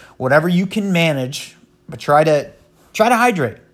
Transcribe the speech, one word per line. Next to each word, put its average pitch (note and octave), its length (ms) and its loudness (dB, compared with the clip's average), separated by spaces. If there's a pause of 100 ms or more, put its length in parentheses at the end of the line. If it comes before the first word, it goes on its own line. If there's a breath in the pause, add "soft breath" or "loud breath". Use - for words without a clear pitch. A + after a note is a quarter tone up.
(180 loud breath)
whatever C#3+ 280 2
you F#3 200 0
can G3 260 -4
manage. D3 640 -4 (320)
But C#3 120 -16
try D3+ 220 4
to, D3+ 300 0 (400)
try G#3+ 160 0
to B3 80 2
hydrate. F#3+ 420 -2 (160)